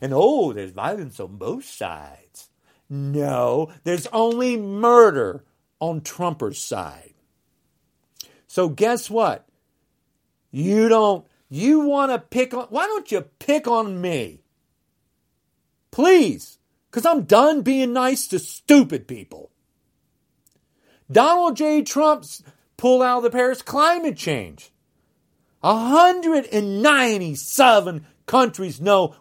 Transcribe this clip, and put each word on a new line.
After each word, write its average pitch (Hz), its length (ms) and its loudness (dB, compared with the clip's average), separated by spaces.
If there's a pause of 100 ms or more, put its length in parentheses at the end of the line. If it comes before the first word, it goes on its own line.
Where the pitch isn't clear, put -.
And, 131 140 -6
oh, 190 380 2
there's 98 180 -12
violence 131 480 -10
on 98 180 -14
both 139 280 -10
sides. 76 840 -16 (400)
No, 139 840 -4 (100)
there's 175 240 -4
only 233 500 -2
murder 202 880 2 (360)
on 160 200 -6
Trumper's 156 580 -8
side. 82 560 -12 (1300)
So 180 220 -2
guess 220 400 -2
what? 202 400 -4 (1000)
You 202 400 0
don't, 208 360 2 (220)
you 247 320 0
want 277 320 0
to 240 60 -2
pick 254 340 -4
on, 240 160 -8
why 302 180 -4
don't 427 240 -8
you 185 120 -4 (160)
pick 302 280 -2
on 214 320 -2
me? 139 440 -6 (1500)
Please, 262 680 2 (320)
'cause 240 160 -4
I'm 311 160 2
done 262 400 4
being 254 320 0
nice 254 320 -2
to 185 120 -6
stupid - 720 2
people. 104 420 -18 (1600)
Donald 294 460 2
J. 302 240 0
Trump's 294 640 -2 (340)
pull 254 240 2
out 247 180 2
of 233 40 -4
the 233 80 0
Paris 254 320 -2
climate 320 560 0
change. 101 520 -8 (920)
A 190 120 2
hundred 320 800 4
and 208 300 -2
ninety-seven 214 1200 2 (200)
countries 190 560 -2
know 190 380 2